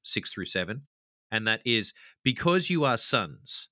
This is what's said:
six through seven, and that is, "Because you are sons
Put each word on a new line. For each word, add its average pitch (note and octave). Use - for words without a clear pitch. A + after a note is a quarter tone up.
six -
through F#2
seven, G2
and A2
that A2
is, A2+
"Because E3+
you E3
are B2+
sons -